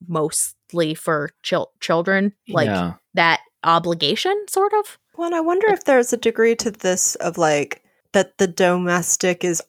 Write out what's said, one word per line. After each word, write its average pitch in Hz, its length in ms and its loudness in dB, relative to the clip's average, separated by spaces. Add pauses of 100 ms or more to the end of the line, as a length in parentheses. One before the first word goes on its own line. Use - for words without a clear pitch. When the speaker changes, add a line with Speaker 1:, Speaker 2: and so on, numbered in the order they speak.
Speaker 1:
mostly 160 840 -4
for 151 360 -4 (120)
chil-, - 280 -4 (100)
children, 190 520 0 (160)
like, 170 180 2
Speaker 2:
Yeah. 92 280 -2 (200)
Speaker 1:
that 165 260 2 (240)
obligation, 170 720 0 (140)
sort 403 240 0
of. 415 260 -2 (180)
Speaker 3:
Well, 339 100 -6
and 349 80 -4
I 339 60 0
wonder 349 280 0
if 381 160 0
there's 254 280 4
a 247 40 0
degree 226 400 2
to 226 140 -4
this 185 460 -2
of, 170 220 -4
like, 151 440 0 (300)
that 190 260 0
the 196 80 2
domestic 180 1000 0
is 175 240 -2